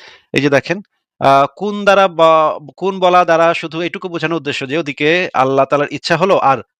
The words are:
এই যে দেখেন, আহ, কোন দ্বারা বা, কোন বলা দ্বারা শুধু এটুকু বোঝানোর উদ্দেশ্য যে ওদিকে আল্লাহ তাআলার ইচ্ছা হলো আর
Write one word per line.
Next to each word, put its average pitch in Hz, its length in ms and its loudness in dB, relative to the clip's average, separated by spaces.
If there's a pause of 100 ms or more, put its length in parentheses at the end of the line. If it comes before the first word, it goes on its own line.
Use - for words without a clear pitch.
(340)
এই 139 80 -2
যে 143 80 2
দেখেন, 139 320 -2 (380)
আহ, 139 260 4 (100)
কোন 208 280 -6
দ্বারা 196 240 4
বা, 160 520 2 (180)
কোন 190 220 -4
বলা 180 260 4
দ্বারা 165 280 2
শুধু 160 280 -10
এটুকু 180 280 -8
বোঝানোর 165 280 -4
উদ্দেশ্য 139 320 -8
যে 147 80 -4
ওদিকে 156 560 -2
আল্লাহ 135 320 2
তাআলার 143 260 -2
ইচ্ছা 147 260 -2
হলো 180 200 2
আর 131 200 2 (220)